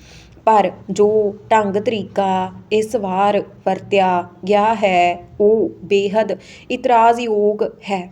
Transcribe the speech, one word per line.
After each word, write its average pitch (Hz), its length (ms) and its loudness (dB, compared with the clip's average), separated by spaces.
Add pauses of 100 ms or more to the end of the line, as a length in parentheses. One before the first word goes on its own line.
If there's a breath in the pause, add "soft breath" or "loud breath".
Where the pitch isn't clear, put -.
(460 loud breath)
ਪਰ 208 240 4 (220)
ਜੋ 202 160 2 (440)
ਢੰਗ 208 260 2
ਤਰੀਕਾ 196 760 -4 (200)
ਇਸ 214 240 -2
ਵਾਰ 196 440 0 (260)
ਵਰਤਿਆ 190 460 0 (360)
ਗਿਆ 208 280 2
ਹੈ, 175 520 0 (120)
ਉਹ 208 300 2 (140)
ਬੇਹੱਦ 202 520 -2 (360 loud breath)
ਇਤਰਾਜ਼ਯੋਗ 233 920 2 (260)
ਹੈ। 190 120 -4 (100)